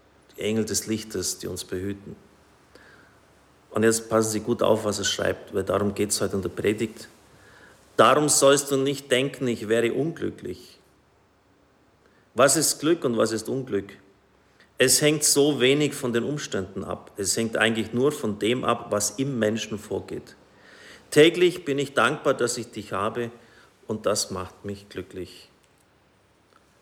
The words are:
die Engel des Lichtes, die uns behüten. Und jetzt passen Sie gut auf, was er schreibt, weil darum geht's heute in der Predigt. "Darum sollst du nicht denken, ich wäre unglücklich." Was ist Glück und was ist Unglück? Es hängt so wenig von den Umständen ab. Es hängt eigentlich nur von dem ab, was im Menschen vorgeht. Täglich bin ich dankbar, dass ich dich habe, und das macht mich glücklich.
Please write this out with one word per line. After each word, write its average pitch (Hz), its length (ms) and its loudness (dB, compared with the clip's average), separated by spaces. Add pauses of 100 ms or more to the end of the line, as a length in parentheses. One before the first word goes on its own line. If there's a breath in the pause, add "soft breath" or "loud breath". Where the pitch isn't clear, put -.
(360)
die 80 60 -12
Engel 107 240 -2
des - 200 -4
Lichtes, 104 520 -6
die - 80 -10
uns 92 180 -10
behüten. 98 500 -8 (1600 soft breath)
Und 107 60 0
jetzt 110 260 2
passen 110 220 2
Sie 107 100 -2
gut 110 220 -2
auf, 107 240 4
was 101 140 -2
er 98 40 -4
schreibt, - 480 -4
weil 98 100 -2
darum 98 320 0
geht's 104 280 -2
heute 101 140 -2
in 98 40 -4
der - 80 -4
Predigt. 107 600 -4 (920 loud breath)
"Darum 139 320 6
sollst 139 400 4
du 139 80 2
nicht 135 340 -2
denken, 131 360 0
ich 110 200 -4
wäre 117 240 2
unglücklich." - 840 -8 (1500 soft breath)
Was 135 240 4
ist - 240 0
Glück 165 240 0
und 120 140 -2
was 113 140 2
ist 110 180 -6
Unglück? 104 420 -6 (840 soft breath)
Es 127 240 4
hängt 151 220 4
so 143 360 4
wenig 139 320 4
von 120 220 -4
den 117 100 0
Umständen 101 600 -6
ab. - 340 -10
Es 98 180 -2
hängt 113 220 -2
eigentlich 110 340 0
nur 131 200 2
von 104 260 -4
dem 120 260 0
ab, 117 240 -2
was 104 300 -2
im 135 200 -2
Menschen 110 400 -2
vorgeht. - 580 -10 (760 loud breath)
Täglich 170 560 6
bin 139 120 -2
ich 143 140 -4
dankbar, 131 400 2
dass 120 240 -2
ich 113 140 -10
dich 104 240 -10
habe, 110 360 -4 (560 loud breath)
und 107 200 -4
das 104 240 -2
macht 92 340 -12
mich 101 240 -12
glücklich. - 600 -14 (1300 soft breath)